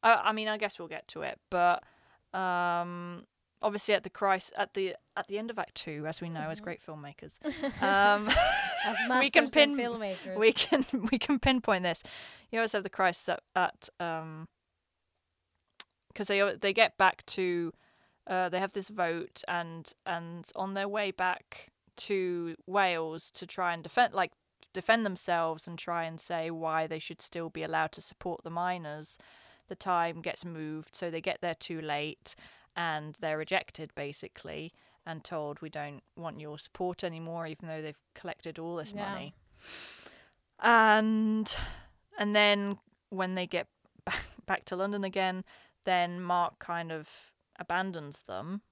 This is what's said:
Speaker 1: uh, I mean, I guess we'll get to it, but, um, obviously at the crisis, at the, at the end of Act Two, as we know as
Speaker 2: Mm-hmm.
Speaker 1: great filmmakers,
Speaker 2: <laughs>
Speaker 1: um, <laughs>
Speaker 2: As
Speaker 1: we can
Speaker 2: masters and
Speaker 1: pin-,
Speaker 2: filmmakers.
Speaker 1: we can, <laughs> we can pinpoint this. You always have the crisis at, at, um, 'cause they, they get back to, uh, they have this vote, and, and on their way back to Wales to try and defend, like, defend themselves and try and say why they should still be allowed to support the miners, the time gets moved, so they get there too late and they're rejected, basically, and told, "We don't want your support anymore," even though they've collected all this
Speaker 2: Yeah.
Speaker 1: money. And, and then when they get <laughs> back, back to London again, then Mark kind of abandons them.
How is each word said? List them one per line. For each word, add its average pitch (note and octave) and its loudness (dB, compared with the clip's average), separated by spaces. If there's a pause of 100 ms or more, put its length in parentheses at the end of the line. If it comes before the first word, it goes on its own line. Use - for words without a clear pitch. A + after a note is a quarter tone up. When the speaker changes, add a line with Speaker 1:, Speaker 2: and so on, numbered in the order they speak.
Speaker 1:
uh, A3+ 8
I A3 2
mean, G#3+ -2
I G#3+ 0
guess G#3 -2
we'll E3+ -10
get D#3 -10
to - -8
it, - -6 (100)
but, F3 4 (520)
um, F3 -2 (360)
obviously G#3 2
at F#3+ 2
the F#3+ -8
crisis, F#3+ 2
at G3+ -2
the, F#3+ -2 (220)
at G3 -4
the G3+ -6
end A3+ -6
of A3 -6
Act - -6
Two, D3+ -6
as D#3+ -6
we F3 -6
know D#3+ -4
as D#3+ -6
Speaker 2:
Mm-hmm. - -14
Speaker 1:
great E3+ -8
filmmakers, D3+ -16
Speaker 2:
<laughs> D4+ -4
Speaker 1:
um, G3+ 6
<laughs> - 6 (480)
Speaker 2:
As A3+ 0 (240)
Speaker 1:
we C4+ 6
can D#4 8
Speaker 2:
masters C4 2
and C#4+ 8
Speaker 1:
pin-, - -
Speaker 2:
filmmakers. G#3+ -2
Speaker 1:
we A3 10
can, - 4
<laughs> A3+ 0
we C4 4
can C#4+ 2
pinpoint A#3 4
this. F3 0 (480)
You A3+ 2
always A3+ 2
have G3 0
the - -4
crisis - 2
at, D#3+ 0 (160)
at, - 0 (100)
um, D#3+ -6 (1700)
'cause G3+ -4
they, G3+ 4
they G3 0
get A3 6
back - 4
to, F3 -2 (560)
uh, F#3 0
they F3+ 0
have F#3+ -2
this G3 -6
vote, E3+ -2
and, E3+ -6 (120)
and E3+ -8
on F#3+ -4
their G3 -2
way G3+ -2
back - -4 (260)
to F3 -2 (120)
Wales E3+ 0
to - -10
try F3 -2
and E3+ -6
defend, A#3+ 4
like, F#3 2 (420)
defend A3 4
themselves E3 0
and E3+ -10
try E3+ -2
and E3 -8
say E3 -4
why D#3+ 0
they D#3+ -6
should D#3+ -12
still E3+ -6
be D#3+ -8
allowed D#3+ 0
to E3+ -12
support - -8
the E3 -10
miners, E3 -6 (500)
the G3 -8
time E3+ 0
gets - -6
moved, D#3 -8
so F3 -6
they E3 -4
get - -4
there F3 -2
too D#3+ -8
late D3+ -4 (420)
and D#3 -4
they're D#3 -2
rejected, D#3 -4
basically, D3+ -10 (360)
and D#3+ -10
told, D3 -6
"We D#3 -10
don't D3 -10 (120)
want E3 -10
your D3+ -12
support - -6
anymore," E3 -6
even D#3+ -10
though D#3 -8
they've D3+ -10 (160)
collected - -10
all E3+ -6
this G3+ -8
Speaker 2:
Yeah. G3+ -6
Speaker 1:
money. D3 -10 (1300)
And, A3 6 (640)
and G#3 0
then G3+ 4 (320)
when F#3 -2
they F3+ -2
get F3 -4 (180)
<laughs> - -20
back, - -4 (240)
back - -2
to F#3 -6
London G3+ -2
again, F#3 -2 (400)
then F3 2
Mark F3 0
kind E3+ -6
of - -12 (260)
abandons F3 -4
them. D3+ -8